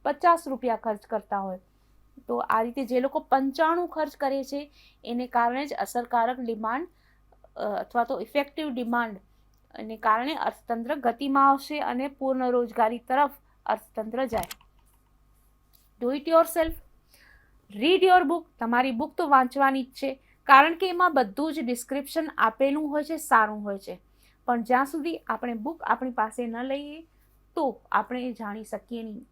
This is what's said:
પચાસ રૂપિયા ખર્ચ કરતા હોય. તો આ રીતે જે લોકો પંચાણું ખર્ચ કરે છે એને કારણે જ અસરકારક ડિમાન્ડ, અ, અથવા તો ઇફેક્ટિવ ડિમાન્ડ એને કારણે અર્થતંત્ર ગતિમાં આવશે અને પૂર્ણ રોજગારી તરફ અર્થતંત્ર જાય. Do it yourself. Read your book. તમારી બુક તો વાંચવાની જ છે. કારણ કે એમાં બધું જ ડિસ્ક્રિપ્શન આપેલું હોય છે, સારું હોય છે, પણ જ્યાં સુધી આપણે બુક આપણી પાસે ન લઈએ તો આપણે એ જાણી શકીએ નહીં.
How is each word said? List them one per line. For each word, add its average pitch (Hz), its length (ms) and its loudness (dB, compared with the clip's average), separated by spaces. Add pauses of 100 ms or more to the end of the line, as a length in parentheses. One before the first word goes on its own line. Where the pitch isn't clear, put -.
પચાસ 330 440 4
રૂપિયા 247 280 -2
ખર્ચ 214 300 -6
કરતા 208 340 -4
હોય. 190 200 -6 (680)
તો 240 100 -2
આ 226 240 0
રીતે 240 240 -4
જે 247 140 0
લોકો 269 200 -2
પંચાણું 320 680 0
ખર્ચ 311 280 -6
કરે 269 280 -2
છે 285 280 -10 (340)
એને 240 220 -6
કારણે 247 380 0
જ 285 80 -8
અસરકારક 240 640 -2
ડિમાન્ડ, 233 480 -4 (680)
અ, - 100 -6
અથવા 214 380 -2
તો 254 160 -4
ઇફેક્ટિવ 285 500 -4
ડિમાન્ડ 233 500 -4 (600)
એને 220 180 -12
કારણે 233 380 2
અર્થતંત્ર 233 600 -4
ગતિમાં 269 540 4
આવશે 277 300 0
અને 262 280 -2
પૂર્ણ 262 440 -2
રોજગારી 233 480 0
તરફ 277 320 2 (340)
અર્થતંત્ર 220 600 -4
જાય. 214 220 -4 (1600)
Do 240 40 0
it 277 160 -2
yourself. 330 480 4 (1080)
Read 330 240 4
your 359 220 8
book. 320 200 0 (160)
તમારી 240 320 0
બુક 269 260 -6
તો 339 100 0
વાંચવાની 269 560 4
જ 254 40 -10
છે. - 360 -8 (260)
કારણ 294 260 8
કે 359 140 -4
એમાં 349 240 2
બધું 277 400 0
જ 302 60 -6
ડિસ્ક્રિપ્શન 277 800 -4
આપેલું 277 520 0
હોય 294 140 -2
છે, 311 140 -6
સારું 214 460 2
હોય 202 140 -4
છે, 180 220 -14 (460)
પણ 240 180 0
જ્યાં 247 220 2
સુધી 311 320 -6 (100)
આપણે 240 260 -4
બુક 247 280 -6
આપણી 247 300 -2
પાસે 233 360 -4
ન 233 160 -8
લઈએ 294 440 -8 (480)
તો 277 260 -4 (100)
આપણે 247 360 -2
એ 247 60 -6
જાણી 214 300 -10
શકીએ 220 400 -10
નહીં. 214 280 -14